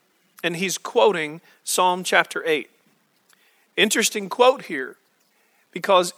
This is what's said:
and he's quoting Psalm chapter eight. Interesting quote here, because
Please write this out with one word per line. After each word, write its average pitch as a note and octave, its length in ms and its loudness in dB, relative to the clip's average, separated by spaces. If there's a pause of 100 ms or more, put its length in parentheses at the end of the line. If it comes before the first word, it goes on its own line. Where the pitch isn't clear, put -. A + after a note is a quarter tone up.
(440)
and E3+ 120 -2
he's E3+ 220 -4
quoting F3 640 0 (220)
Psalm F#3 400 0
chapter E3+ 420 0
eight. D#3 240 -2 (1040)
Interesting G3+ 540 -2
quote B3+ 360 2
here, C3 320 -10 (760)
because F3+ 460 2